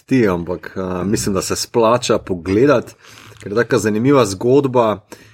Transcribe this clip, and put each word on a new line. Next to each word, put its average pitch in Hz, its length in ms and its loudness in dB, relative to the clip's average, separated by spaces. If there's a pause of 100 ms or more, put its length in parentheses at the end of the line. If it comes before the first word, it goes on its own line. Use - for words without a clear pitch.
ti, 127 240 2
ampak, 87 480 -4
eh, 92 320 -6
mislim, 107 280 -2
da 90 80 -2
se 92 140 -6
splača 117 640 0
pogledati, 104 760 0 (420)
ker - 160 -16
je 104 40 -6
taka 120 220 0
zanimiva 113 480 2
zgodba, 120 760 0 (340)